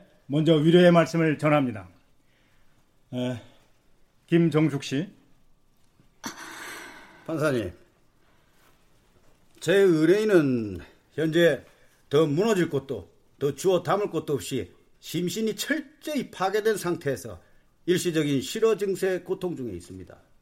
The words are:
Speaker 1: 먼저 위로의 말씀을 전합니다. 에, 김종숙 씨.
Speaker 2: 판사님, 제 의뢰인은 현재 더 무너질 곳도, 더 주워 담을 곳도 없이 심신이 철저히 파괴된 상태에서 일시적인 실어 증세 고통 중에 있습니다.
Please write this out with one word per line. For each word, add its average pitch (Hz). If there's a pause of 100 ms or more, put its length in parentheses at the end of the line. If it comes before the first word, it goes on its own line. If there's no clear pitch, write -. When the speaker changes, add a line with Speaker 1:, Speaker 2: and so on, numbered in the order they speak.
(260)
Speaker 1:
먼저 156
위로의 170
말씀을 160
전합니다. 127 (1200)
에, 123 (840)
김종숙 156
씨. 143 (2250)
Speaker 2:
판사님, 135 (1900)
제 165
의뢰인은 160 (360)
현재 160 (440)
더 156
무너질 180
곳도, 135 (280)
더 143
주워 180
담을 202
곳도 156
없이 117 (280)
심신이 185
철저히 -
파괴된 202
상태에서 143 (460)
일시적인 156
실어 220
증세 190
고통 180
중에 120
있습니다. 90 (260)